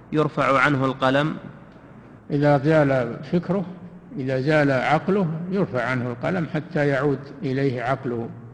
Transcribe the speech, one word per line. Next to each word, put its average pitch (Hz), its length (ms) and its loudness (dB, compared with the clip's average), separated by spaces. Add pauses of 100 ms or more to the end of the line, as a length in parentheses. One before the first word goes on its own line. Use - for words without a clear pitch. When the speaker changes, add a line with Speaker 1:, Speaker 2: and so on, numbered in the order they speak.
(120)
Speaker 1:
يرفع 139 480 2
عنه 135 260 4
القلم؟ 131 500 2 (960)
Speaker 2:
إذا 147 260 4
زال 135 600 2 (120)
فكره، 175 340 -2 (520)
إذا 131 240 -2
زال 147 300 4
عقله، 156 560 2 (240)
يرفع 127 320 -2
عنه 123 280 -2
القلم 151 420 -2
حتى 147 340 -2
يعود 139 320 0 (240)
إليه 131 380 -2
عقله. 120 480 -4 (240)